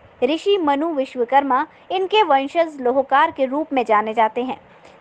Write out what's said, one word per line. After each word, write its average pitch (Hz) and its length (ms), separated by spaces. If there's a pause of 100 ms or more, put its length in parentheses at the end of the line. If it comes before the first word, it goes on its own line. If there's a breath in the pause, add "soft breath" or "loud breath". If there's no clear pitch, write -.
(240)
ऋषि 320 340
मनु 302 360
विश्वकर्मा, 262 720 (240 soft breath)
इनके 381 320
वंशज 294 580
लोहकार 269 500
के 277 160
रूप 285 260
में 262 120
जाने 214 300
जाते 226 280
हैं। 254 180 (400 loud breath)